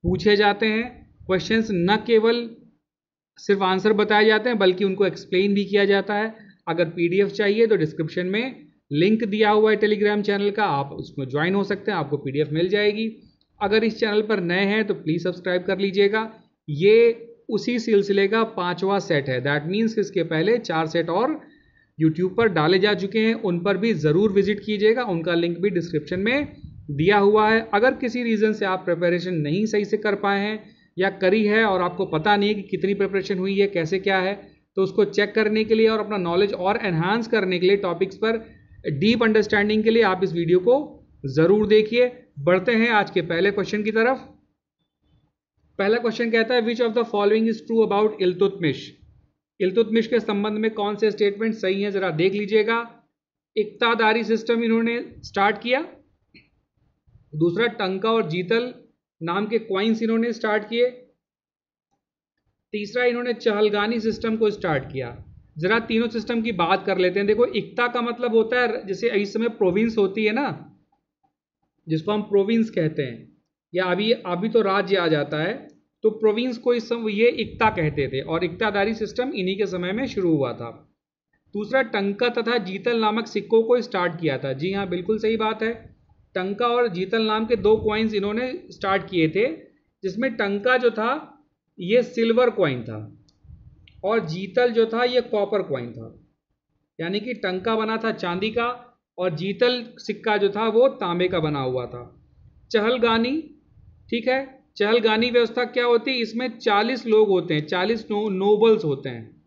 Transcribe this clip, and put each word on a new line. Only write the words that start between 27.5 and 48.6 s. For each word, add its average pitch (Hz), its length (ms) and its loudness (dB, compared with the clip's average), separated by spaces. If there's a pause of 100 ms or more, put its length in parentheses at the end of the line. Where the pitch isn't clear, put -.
है। 226 240 0
अगर 247 200 4
किसी 247 280 -4
reason 220 300 2
से 208 120 -4
आप 185 200 -2
preparation 175 500 0
नहीं 160 320 0
सही 208 180 0
से 208 120 -2
कर 214 180 -2
पाए 196 260 0
हैं 214 340 -6 (240)
या 175 120 2
करी 190 340 2
है 214 200 4
और 190 180 2
आपको 180 240 -2
पता 185 300 2
नहीं 202 120 2
है 214 60 0
कि 202 80 -6
कितनी 190 320 -2
preparation 196 440 -2
हुई 196 200 -2
है, 196 80 4
कैसे 180 320 -2
क्या 190 200 0
है, 190 320 -4 (260)
तो 196 60 0
उसको 196 220 2
चेक 208 300 0
करने 214 300 2
के 220 100 2
लिए 220 140 6
और 220 100 2
अपना 208 180 -4
knowledge 185 360 0
और 196 300 -2
enhance 196 440 0
करने 190 320 0
के 180 80 2
लिए, 196 100 6
topics 180 400 -4
पर 226 300 -2 (440)
deep 214 320 2
understanding 214 600 2
के 220 60 4
लिए 226 120 4
आप 185 220 2
इस 170 80 -2
video 170 260 2
को 247 480 0 (200)
ज़रूर 170 400 4
देखिए। 226 460 4 (260)
बढ़ते 180 340 2
हैं 226 160 4
आज 208 220 2
के 175 120 0
पहले 170 280 0
question 208 320 -4
की 208 100 -2
तरफ। 240 420 0 (1400)
पहला 208 200 2
question 226 320 -2
कहता 226 240 2
है, 240 80 4
"Which 226 180 -2
of 233 100 2
the 226 140 0
following 214 400 2
is 226 120 0
true 226 300 2
about 202 360 0
इल्तुतमिश?" 180 760 0 (600)